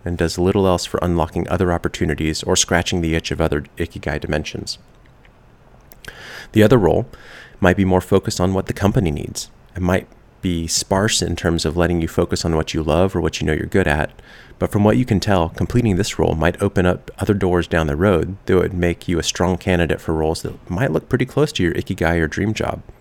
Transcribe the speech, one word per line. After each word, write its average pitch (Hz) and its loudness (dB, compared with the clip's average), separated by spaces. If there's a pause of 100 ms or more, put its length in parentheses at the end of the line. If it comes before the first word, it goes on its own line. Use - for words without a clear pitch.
and 87 -4
does 82 0
little 95 4
else 87 2
for - -4
unlocking 85 0
other 90 0
opportunities 78 -2
or 90 0
scratching 90 0
the 82 0
itch - -4
of 80 -2
other 76 0 (160)
Ikigai 76 -6
dimensions. - -6 (1700)
The 107 6
other 107 6
role 90 2 (520)
might 90 4
be 98 2
more 92 4
focused - 0
on 92 2
what 95 -2
the - -6
company 107 2
needs. - -8 (260)
It 95 -6
might 90 0 (340)
be 85 -2
sparse - 0
in 85 -2
terms 82 -2
of 78 -2
letting 87 2
you 80 -2
focus - -2
on 85 0
what 78 -2
you 80 -2
love 82 2
or 90 -2
what 78 -4
you 78 -2
know 78 0
you're 76 -4
good 95 0
at, 76 0 (460)
but 87 -2
from 104 2
what 107 4
you 127 2
can 104 2
tell, 87 2
completing 113 0
this - -2
role 82 2
might 80 0
open 98 2
up - -2
other 101 0
doors 90 0
down 80 0
the 73 0
road 90 2
that 98 2
would 85 2
make 87 -2
you 85 0
a - -4
strong 90 0
candidate 85 0
for - -4
roles 80 -2
that - -12
might 117 -2
look 156 -2
pretty 127 0
close 143 0
to - -2
your 82 2
Ikigai 85 0
or 78 0
dream 98 -2
job. - -4 (200)